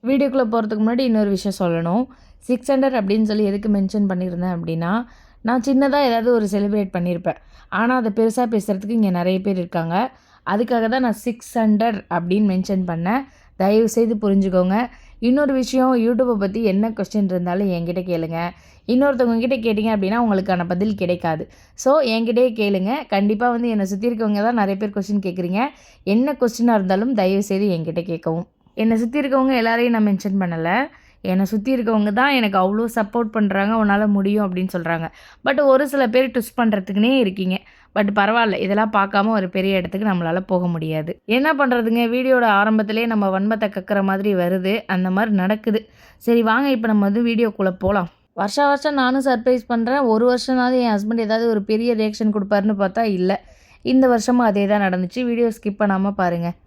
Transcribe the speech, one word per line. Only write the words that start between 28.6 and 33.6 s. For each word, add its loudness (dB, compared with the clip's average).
என்னை 2
சுத்தி -2
இருக்கவங்க 2
எல்லாரையும் 2
நான் 2
மென்ஷன் 0
பண்ணல. -2
என்னை 0
சுத்தி -4
இருக்கவங்க 0
தான் 2
எனக்கு 0
அவ்வளோ 0
சப்போர்ட் -2
பண்றாங்க, 0